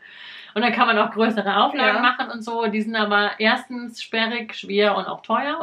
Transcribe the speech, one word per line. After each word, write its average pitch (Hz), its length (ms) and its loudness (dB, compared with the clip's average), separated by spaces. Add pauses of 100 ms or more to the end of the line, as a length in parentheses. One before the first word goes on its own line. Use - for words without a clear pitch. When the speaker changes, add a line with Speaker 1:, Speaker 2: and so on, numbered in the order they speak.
(540)
Speaker 1:
Und 214 80 0
dann 233 100 2
kann 240 140 4
man 226 120 4
auch 214 120 2
größere 208 520 2
Auflagen 254 340 2
Speaker 2:
Ja. 233 60 0
Speaker 1:
machen 254 280 0
und 233 120 -10
so. 233 240 -2
Die 214 140 0
sind 220 160 -4
aber 208 420 2
erstens 240 640 -2
sperrig, 226 520 -4
schwer 202 420 2
und 190 100 -4
auch - 160 -8
teuer. 277 400 -2